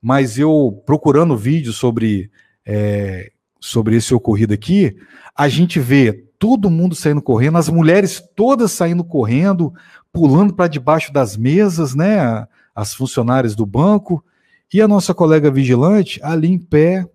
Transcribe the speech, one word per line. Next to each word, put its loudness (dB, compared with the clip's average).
mas -2
eu 0
procurando 2
vídeo -4
sobre, -2
é, -4
sobre -2
esse 0
ocorrido 0
aqui, -2
a 0
gente 0
vê 2
todo 0
mundo 0
saindo -2
correndo, 2
as 0
mulheres 2
todas 0
saindo -2
correndo, 0
pulando 4
pra 0
debaixo -2
das -2
mesas, 0
né, -2
as -8
funcionárias -2
do -4
banco, -2
e 2
a 4
nossa 0
colega 2
vigilante 0
ali -2
em 0
pé 0